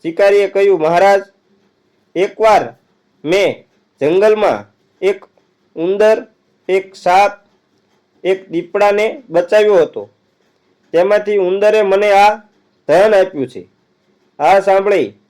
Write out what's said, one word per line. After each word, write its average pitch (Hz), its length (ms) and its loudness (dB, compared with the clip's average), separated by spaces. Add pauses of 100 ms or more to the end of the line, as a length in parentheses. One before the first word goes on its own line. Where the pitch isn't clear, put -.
શિકારીએ 202 460 0
કહ્યું, 196 320 0
"મહારાજ, 185 440 2 (920)
એકવાર 190 600 0 (500)
મેં 170 400 -4 (360)
જંગલમાં 185 640 0 (360)
એક 196 240 -4 (500)
ઉંદર, 202 520 -2 (420)
એક 190 260 -4
સાપ, 196 360 0 (920)
એક 190 260 -4
દીપડાને 202 800 -2
બચાવ્યો 208 460 0
હતો, 127 340 -2 (840)
તેમાંથી 208 460 0
ઉંદરે 202 440 0
મને 202 300 0
આ 208 240 4 (520)
ધન 202 280 2
આપ્યું 185 320 -2
છે." 92 200 -18 (720)
આ 180 200 2
સાંભળી 190 540 -2 (160)